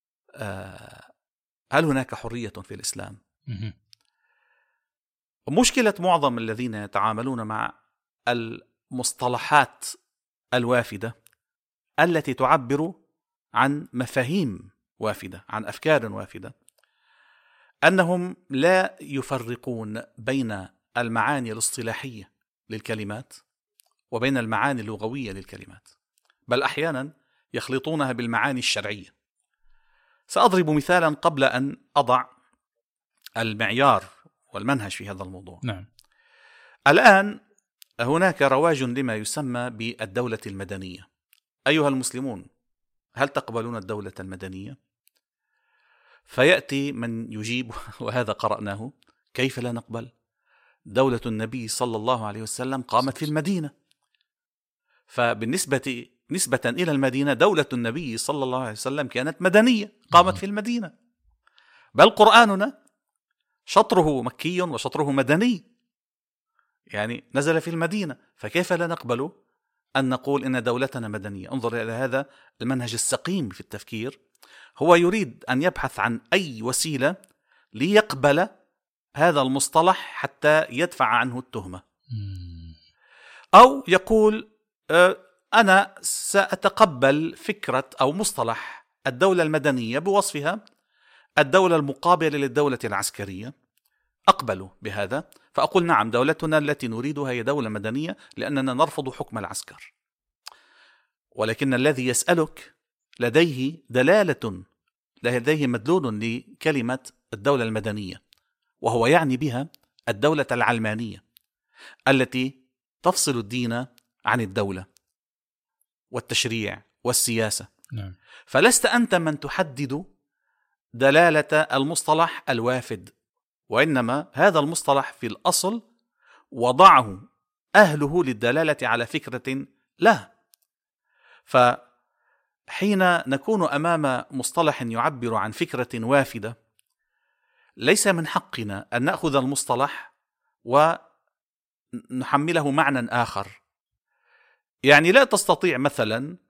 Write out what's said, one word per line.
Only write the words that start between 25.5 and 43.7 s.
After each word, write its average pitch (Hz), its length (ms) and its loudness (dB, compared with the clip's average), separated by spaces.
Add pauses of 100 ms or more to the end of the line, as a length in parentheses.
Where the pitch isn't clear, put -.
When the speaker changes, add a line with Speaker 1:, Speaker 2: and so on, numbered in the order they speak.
Speaker 1:
بل 123 160 0
أحيانا 143 500 -4 (400)
يخلطونها 135 580 -4
بالمعاني 120 480 -2
الشرعية. 104 560 -6 (1120)
سأضرب 185 420 4
مثالا 160 400 2
قبل 147 340 0
أن 131 340 -2 (180)
أضع 127 300 2 (1120)
المعيار 113 640 2 (500)
والمنهج 101 380 -4
في 101 180 -12
هذا 95 140 -12
الموضوع. 92 400 -18
Speaker 2:
نعم. 101 220 -8 (1040)
Speaker 1:
الآن 202 520 6 (600)
هناك 160 420 0
رواج 139 420 4
لما 123 320 -4
يسمى 120 540 -6
بالدولة 113 760 -6
المدنية. 95 640 -12 (580)
أيها 147 200 2
المسلمون، 127 580 -6 (680)
هل 139 140 -2
تقبلون 117 460 -6